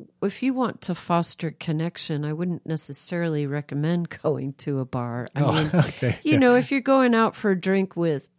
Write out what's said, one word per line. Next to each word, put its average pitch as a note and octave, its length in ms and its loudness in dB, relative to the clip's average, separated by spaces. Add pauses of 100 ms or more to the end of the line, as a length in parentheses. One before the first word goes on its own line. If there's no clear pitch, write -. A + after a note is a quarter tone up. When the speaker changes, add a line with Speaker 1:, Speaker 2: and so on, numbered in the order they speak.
(240)
Speaker 1:
if G3 180 -4
you B3+ 140 0
want B3 260 -2
to F3 140 -4
foster E3+ 560 -2
connection, D#3+ 720 -4
I D3+ 80 -4
wouldn't E3+ 320 -4
necessarily D#3+ 800 -4
recommend D3 640 -2
<laughs> - 140 -12
going C3+ 300 -2
to C#3 260 -4
a C3 60 -2
bar. B2 500 -6
I C#3+ 80 2
Speaker 2:
Oh, C3 100 4
Speaker 1:
mean, D#3 180 2
Speaker 2:
<laughs> - 40 0
okay, C3 480 2
Speaker 1:
you D4 80 2
Speaker 2:
yeah. D4+ 80 6
Speaker 1:
know, B3 160 6
if B3 160 2
you're C#4 100 0
going C4 320 4
out A3+ 220 4
for G#3 160 0
a F#3+ 100 2
drink F#3+ 340 0
with E3 320 0 (120)